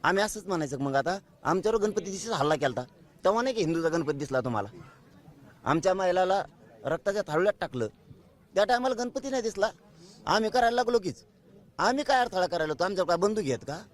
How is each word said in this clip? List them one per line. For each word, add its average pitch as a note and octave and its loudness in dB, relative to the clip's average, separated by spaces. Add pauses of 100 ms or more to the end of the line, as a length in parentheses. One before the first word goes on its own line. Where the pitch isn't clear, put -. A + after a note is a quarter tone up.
आम्ही F#3+ 2
असंच G#3 -8
म्हणायचं, D3+ -4
मग C3+ -2
आता D#3+ 0 (260)
आमच्यावर F#3+ 0
गणपती G3+ -2
दिवशीच F#3+ -8
हल्ला D3+ 2
केलता, B2+ -2 (420)
तेव्हा G#3+ 4
नाही C4 -2
की A3 -2
हिंदूचा E3 0
गणपती D3+ -2
दिसला C3+ -2
तुम्हाला? A2 -4 (960)
आमच्या E3+ 2
महिलाला F#3 0 (400)
रक्ताच्या G3+ -2
थाळीत F3 0
टाकलं, B2+ -4 (680)
त्या G3 4
टायमाला B3+ 2
गणपती B3 -6
नाही B3+ -2
दिसला. G#3+ 0 (560)
आम्ही G#3+ 2
करायला A#3 4
लागलो A#3+ 2
कीच. F#3 -4 (540)
आम्ही B3+ 2
काय C4 4
अडथळा F#3 0
करायला D#3 -2
होतो? E3+ 0
आमच्यावर F#3 0
काय E3+ 4
बंदूक G#3 0
आहेत B2+ 0
का? D3+ -10 (120)